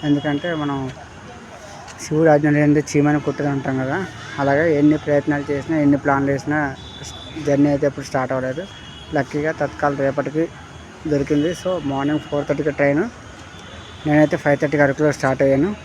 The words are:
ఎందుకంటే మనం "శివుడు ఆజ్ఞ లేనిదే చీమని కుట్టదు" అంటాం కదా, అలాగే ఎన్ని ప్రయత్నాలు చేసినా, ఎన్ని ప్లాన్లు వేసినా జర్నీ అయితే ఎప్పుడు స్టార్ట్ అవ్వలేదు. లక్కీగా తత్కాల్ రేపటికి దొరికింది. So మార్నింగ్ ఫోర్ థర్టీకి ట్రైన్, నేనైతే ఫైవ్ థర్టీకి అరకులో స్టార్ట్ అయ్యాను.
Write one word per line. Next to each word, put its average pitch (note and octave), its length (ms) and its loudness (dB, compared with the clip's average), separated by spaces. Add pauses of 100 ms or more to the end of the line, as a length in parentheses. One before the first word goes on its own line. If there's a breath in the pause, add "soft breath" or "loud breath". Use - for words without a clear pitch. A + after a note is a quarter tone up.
ఎందుకంటే D3 500 0
మనం C#3 360 -2 (1160)
"శివుడు D#3 220 4
ఆజ్ఞ D3 200 6
లేనిదే D3 360 4 (120)
చీమని D3 240 4
కుట్టదు" C#3+ 280 -2
అంటాం C3+ 300 -2
కదా, D3 280 -2 (320)
అలాగే C#3+ 400 4
ఎన్ని D3+ 200 6
ప్రయత్నాలు C#3+ 540 0
చేసినా, C#3+ 260 -2
ఎన్ని C#3+ 180 4
ప్లాన్లు C#3 340 2
వేసినా C#3 440 -2 (720)
జర్నీ C#3+ 220 4
అయితే C#3+ 180 2
ఎప్పుడు C#3 180 -2
స్టార్ట్ C3 280 -2
అవ్వలేదు. C3 340 -4 (480 loud breath)
లక్కీగా D3 380 0
తత్కాల్ C#3+ 460 -2
రేపటికి C#3+ 500 0 (600)
దొరికింది. D3 440 2
So F3+ 320 -4
మార్నింగ్ C#3 360 0
ఫోర్ C#3+ 260 -4
థర్టీకి D3 240 0
ట్రైన్, C#3+ 340 2 (1000)
నేనైతే D3+ 300 4
ఫైవ్ C#3+ 220 2
థర్టీకి D3 240 2
అరకులో C#3+ 300 4
స్టార్ట్ C3+ 300 0
అయ్యాను. C#3 420 4